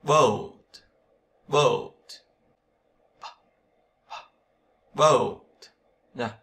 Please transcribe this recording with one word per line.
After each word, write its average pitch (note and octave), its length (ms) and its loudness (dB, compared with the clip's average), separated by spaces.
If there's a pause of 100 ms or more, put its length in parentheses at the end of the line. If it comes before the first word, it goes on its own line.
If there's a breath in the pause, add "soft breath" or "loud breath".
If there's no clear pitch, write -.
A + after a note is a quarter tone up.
Boat. C#3 800 -2 (640)
Boat. - 720 -2 (2750 loud breath)
Boat. B2+ 800 0 (420)
Dạ. A2+ 300 -10